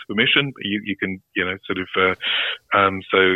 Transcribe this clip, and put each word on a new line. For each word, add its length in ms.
permission. 520
You, 240
you 140
can, 240
you 100
know, 200
sort 140
of, 80
uh, 800
um, 320
so, 80